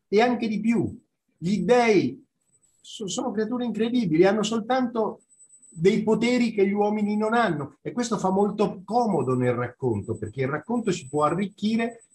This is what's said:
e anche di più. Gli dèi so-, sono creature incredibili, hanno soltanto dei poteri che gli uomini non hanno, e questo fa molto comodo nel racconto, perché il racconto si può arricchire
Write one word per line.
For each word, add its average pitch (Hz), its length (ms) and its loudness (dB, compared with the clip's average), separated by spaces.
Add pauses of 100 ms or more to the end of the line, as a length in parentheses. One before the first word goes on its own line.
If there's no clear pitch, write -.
e 202 140 4
anche 240 260 0
di 208 140 -2
più. 220 360 0 (400)
Gli 185 260 -2
dèi 214 640 2 (540)
so-, - 280 -12
sono 247 240 -4
creature 220 340 -4
incredibili, 220 600 2
hanno 208 180 2
soltanto 226 800 -2 (460)
dei 196 340 2
poteri 233 500 2
che 196 120 2
gli 196 60 2
uomini 208 460 0
non 214 160 0
hanno, 170 480 -2
e 147 100 -10
questo 226 260 -4
fa 185 140 0
molto 202 540 0
comodo 185 500 0
nel 123 160 2
racconto, 113 640 -4
perché 104 280 -6
il 131 40 0
racconto 214 440 -4
si 151 180 -8
può 151 160 0
arricchire 208 880 -2